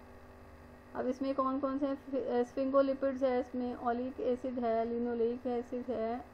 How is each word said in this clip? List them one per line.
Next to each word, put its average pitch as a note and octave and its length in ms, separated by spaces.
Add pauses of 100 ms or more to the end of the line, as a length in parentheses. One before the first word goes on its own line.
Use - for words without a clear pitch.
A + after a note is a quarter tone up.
(960)
अब A#3+ 120
इसमें C4+ 280
कौन C4+ 260
कौन C4+ 180
से C#4+ 80
हैं? C#4 240
फि-, B3+ 160
अ, A#3+ 160
sphingolipids C4+ 800
है, B3+ 180
इसमें B3 360
oleic B3 440
acid B3 380
है, A3+ 260
linoleic A#3+ 600
acid A#3+ 440
है A3+ 440